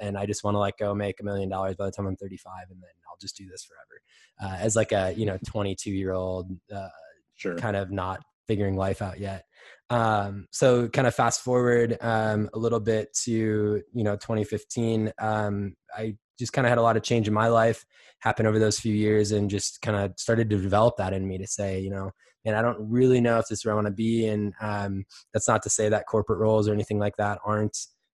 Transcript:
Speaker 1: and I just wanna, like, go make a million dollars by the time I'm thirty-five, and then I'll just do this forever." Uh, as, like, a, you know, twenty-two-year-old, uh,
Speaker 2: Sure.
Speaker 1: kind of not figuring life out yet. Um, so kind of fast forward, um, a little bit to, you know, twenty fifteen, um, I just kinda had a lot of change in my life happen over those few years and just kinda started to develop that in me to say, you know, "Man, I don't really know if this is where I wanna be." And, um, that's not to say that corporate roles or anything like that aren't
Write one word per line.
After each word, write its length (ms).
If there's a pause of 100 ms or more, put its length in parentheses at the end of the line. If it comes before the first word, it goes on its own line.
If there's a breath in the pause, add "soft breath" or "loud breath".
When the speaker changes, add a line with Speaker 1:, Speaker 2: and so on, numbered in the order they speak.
Speaker 1:
and 180
I 80
just 160
wanna, 160
like, 200
go 140
make 280
a 40
million 260
dollars 260
by 80
the 80
time 140
I'm 100
thirty-five, 540
and 120
then 80 (180)
I'll 100
just 180
do 100
this 160
forever." 380 (420 soft breath)
Uh, 160
as, 160
like, 160
a, 260
you 100
know, 200
twenty-two-year-old, 1040 (240)
uh, 140 (480)
Speaker 2:
Sure. 200
Speaker 1:
kind 180
of 160
not 320 (260)
figuring 280
life 240
out 180
yet. 280 (420 loud breath)
Um, 600
so 400
kind 160
of 80
fast 260
forward, 640
um, 500
a 60
little 220
bit 340 (100)
to, 580 (120)
you 100
know, 120
twenty 280
fifteen, 720
um, 560 (220)
I 220 (200)
just 140
kinda 160
had 80
a 60
lot 160
of 40
change 260
in 40
my 160
life 380 (320 soft breath)
happen 260
over 140
those 200
few 160
years 380
and 160
just 320
kinda 380
started 320
to 80
develop 400
that 160
in 120
me 120
to 80
say, 340
you 80
know, 220 (340 soft breath)
"Man, 100
I 60
don't 180
really 440
know 160
if 100
this 120
is 40
where 80
I 40
wanna 140
be." 360
And, 340
um, 460 (260 loud breath)
that's 160
not 140
to 80
say 180
that 200
corporate 320
roles 280
or 60
anything 240
like 180
that 260
aren't 440 (280)